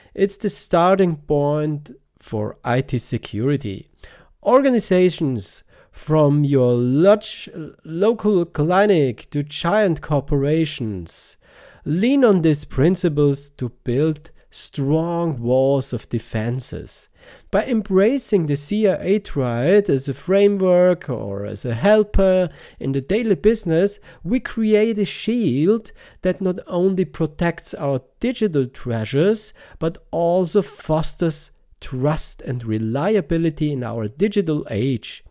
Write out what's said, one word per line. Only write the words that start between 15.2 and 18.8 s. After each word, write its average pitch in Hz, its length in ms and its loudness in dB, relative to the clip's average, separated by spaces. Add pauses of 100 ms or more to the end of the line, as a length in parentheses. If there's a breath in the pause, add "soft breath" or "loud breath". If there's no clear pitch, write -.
walls 131 540 0
of - 160 -8
defenses. - 1000 -6 (420 loud breath)
By 202 140 0
embracing 196 800 0
the 147 100 0
C 208 320 -2